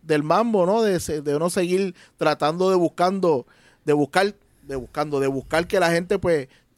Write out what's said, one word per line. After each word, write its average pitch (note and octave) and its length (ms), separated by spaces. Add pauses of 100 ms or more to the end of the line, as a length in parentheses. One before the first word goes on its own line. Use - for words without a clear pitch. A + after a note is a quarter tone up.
del D#3 220
mambo, F#3+ 420
¿no? G#3+ 160
De G3 180
se-, D3+ 220
de C#3+ 140
uno E3 140
seguir F3+ 460 (220)
tratando D#3+ 520
de F#3 60
buscando, F3 720 (380)
de D3 80
buscar, F#3 420 (280)
de C#3 120
buscando, C#3+ 460
de C#3 60
buscar C#3 400
que G3 120
la E3+ 120
gente, F3+ 280
pues, D#3+ 300 (280)